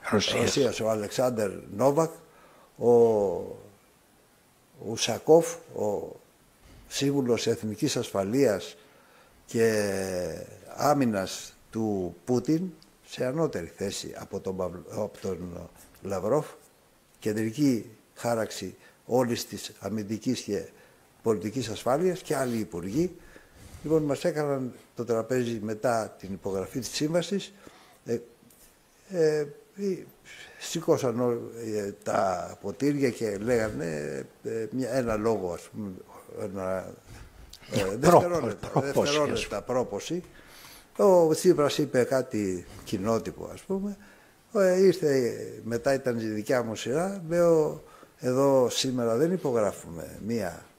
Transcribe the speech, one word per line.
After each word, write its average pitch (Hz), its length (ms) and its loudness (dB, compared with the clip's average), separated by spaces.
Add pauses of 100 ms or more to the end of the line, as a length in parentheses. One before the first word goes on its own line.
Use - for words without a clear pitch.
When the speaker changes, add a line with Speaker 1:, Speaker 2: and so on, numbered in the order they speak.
(120)
Speaker 1:
Ρωσίας. 113 300 2
Speaker 2:
Ρωσίας, 117 380 2
ο 110 100 0
Αλεξάνδερ 110 600 0 (240)
Νόβακ, 143 360 4 (640)
ο 117 140 4 (2000)
Ουσακόφ, 131 640 4 (220)
ο 98 400 -4 (720)
Σύμβουλος 135 600 0
Εθνικής 110 500 -2
Ασφαλείας 107 800 0 (680)
και 113 320 2 (1000)
Άμυνας 120 760 0 (180)
του 101 440 -2 (100)
Πούτιν, 156 440 0 (380)
σε - 180 -4
ανώτερη 127 500 -2
θέση - 420 -6
από 101 220 -10
τον 95 180 -6
Παυλ-, 87 380 -6
από 104 260 -6
τον 87 480 -8 (320)
Λαυρόφ, 101 440 0 (760)
κεντρική 110 680 0 (300)
χάραξη 107 600 -2 (300)
όλης 120 420 0
της - 320 -12
αμυντικής 107 640 -4
και 98 220 -4 (600)
πολιτικής 110 460 -2
ασφάλειας 156 520 0
και - 140 -4
άλλοι 123 220 -2
υπουργοί. 104 580 -2 (680)
Λοιπόν, 156 200 2
μας 139 220 -2
έκαναν 143 480 -2 (220)
το 120 100 -6
τραπέζι 117 580 0
μετά 110 560 -2
την 95 140 -10
υπογραφή 95 460 -4
της 117 100 -8
σύμβασης, 170 640 -2 (520)
ε, 117 120 -2 (920)
ε, 156 300 2
ε, 147 60 -2 (1120)
σηκώσαν 127 600 0
ό-, 117 320 -2 (240)
ε, 101 160 -2 (120)
τα 95 580 0
ποτήρια 135 480 0
και 110 280 -4
λέγανε, 113 480 0 (580)
ε, 113 280 -6
μια, 123 220 -4
ένα 117 220 0
λόγο, 104 380 0
ας 85 80 -8
πούμε, 104 300 -10 (500)
ένα, 92 520 -6 (800)
ε, - 40 -6
Speaker 1:
Μια 101 100 0 (120)
Speaker 2:
δευτερόλεπτα, 151 720 4
Speaker 1:
πρόπο-, - 120 2
πρόποση, 139 100 -2
ας 135 40 -4
πούμε. 117 100 4
Speaker 2:
δευτερόλεπτα 131 580 0
πρόποση. 123 600 -4 (760)
Ο 180 360 8
Τσίπρας 147 440 4
είπε 131 260 2
κάτι 107 600 0 (180)
κοινότυπο, 101 720 -2
ας - 80 -16
πούμε. 196 360 -6 (580)
Ε, 185 300 4
ήρθε, 135 500 4 (280)
μετά 117 300 0
ήταν 127 260 0
η 110 60 -4
δικιά 107 380 0
μου 113 120 -4
σειρά, 175 540 -4
λέω, 160 540 4 (360)
"Εδώ 131 500 4
σήμερα 120 460 0
δεν 160 160 2
υπογράφουμε 95 960 -2
μία 95 380 -4 (140)